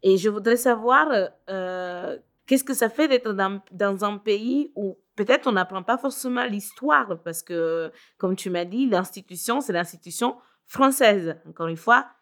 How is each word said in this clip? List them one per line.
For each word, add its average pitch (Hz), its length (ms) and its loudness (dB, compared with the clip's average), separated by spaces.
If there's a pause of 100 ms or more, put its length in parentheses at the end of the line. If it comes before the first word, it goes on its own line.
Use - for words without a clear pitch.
Et 190 140 6
je 196 140 2
voudrais 214 260 2
savoir, 247 540 2 (400)
euh, 180 640 -8 (300)
qu'est-ce 269 180 4
que 277 80 -6
ça 226 160 2
fait 294 180 2
d'être 247 280 2
dans, 196 260 -2 (100)
dans 196 360 -2
un 202 100 -2
pays 220 600 -2
où 196 200 -6 (180)
peut-être 254 320 2
on 254 60 2
n'apprend 190 300 -2
pas 240 160 -2
forcément 254 480 -4
l'histoire, 220 760 -2
parce 165 200 -10
que, 165 500 -4 (240)
comme 190 180 -2
tu 190 140 -8
m'as 175 160 -2
dit, 226 220 -2
l'institution, 190 760 -2
c'est 220 140 -4
l'institution 170 600 -4 (280)
française. 214 720 2 (100)
Encore 165 200 -10
une 165 100 -6
fois 240 300 4 (160)